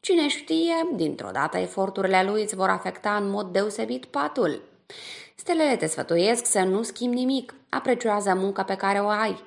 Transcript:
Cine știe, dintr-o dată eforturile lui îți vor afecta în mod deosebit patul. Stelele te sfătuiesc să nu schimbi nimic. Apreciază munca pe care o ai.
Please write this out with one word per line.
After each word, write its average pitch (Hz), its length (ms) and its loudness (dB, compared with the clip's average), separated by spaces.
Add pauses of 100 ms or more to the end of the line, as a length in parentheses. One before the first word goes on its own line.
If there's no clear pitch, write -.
Cine 330 280 2
știe, 330 460 0 (200)
dintr-o 151 380 -4
dată 156 260 0
eforturile 190 720 2
lui 214 120 0
îți 202 140 -4
vor 190 120 2
afecta 190 420 -2
în 208 200 0
mod 196 220 -4
deosebit 214 520 -2
patul. 277 580 -2 (760)
Stelele 311 400 2
te 156 100 0
sfătuiesc 175 600 2
să 202 140 2
nu 190 220 2
schimbi 240 340 -2
nimic. 254 380 -2 (140)
Apreciază 214 640 0
munca 196 280 0
pe 190 120 -2
care 196 240 0
o 202 100 2
ai. 208 380 0